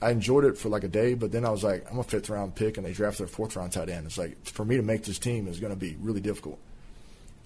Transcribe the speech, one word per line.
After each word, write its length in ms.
I 100
enjoyed 340
it 140
for, 100
like, 160
a 40
day, 260
but 180
then 120
I 60
was 140
like, 260
"I'm 80
a 40
fifth 280
round 240
pick 220
and 100
they 60
drafted 340
a 20
fourth 280
round 160
tight 160
end." 180
It's 120
like, 260
for 200
me 120
to 60
make 220
this 140
team 300
is 100
gonna 180
be 240
really 200
difficult. 380